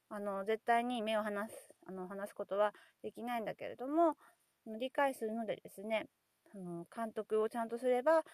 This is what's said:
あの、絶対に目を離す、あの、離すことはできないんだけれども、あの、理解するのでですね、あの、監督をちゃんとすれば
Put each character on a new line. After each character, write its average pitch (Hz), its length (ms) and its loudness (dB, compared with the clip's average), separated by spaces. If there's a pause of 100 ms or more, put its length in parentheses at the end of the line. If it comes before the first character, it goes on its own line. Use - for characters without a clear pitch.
(100)
あ 208 100 -6
の、 196 240 -2
絶 220 220 0
対 233 180 6
に 247 160 -2
目 220 160 0
を 208 60 2
離 208 260 -2
す、 - 60 -14 (320)
あ 180 60 -10
の、 185 160 -8
離 196 180 -6
す - 80 -10
こ 202 100 -6
と 190 140 -4
は 208 160 4 (280)
で 214 80 -6
き 214 120 -12
な 240 160 -2
い - 20 -4
ん 208 60 -4
だ 156 80 -4
け - 100 -12
れ 98 120 -6
ど 240 100 -8
も、 311 300 4 (500)
あ 226 40 -10
の、 220 80 -8
理 262 120 -4
解 277 240 2
す 240 100 -8
る 214 80 -2
の 226 140 -4
で 196 100 -2
で - 140 -14
す - 100 -16
ね、 208 280 -2 (460)
あ 202 40 -12
の、 170 360 -8
監 226 180 -4
督 214 280 0
を 220 80 2
ち - 80 -6
ゃ 233 80 -2
ん 226 60 -8
と 233 80 -6
す 254 80 -2
れ 247 160 4
ば 320 200 8 (120)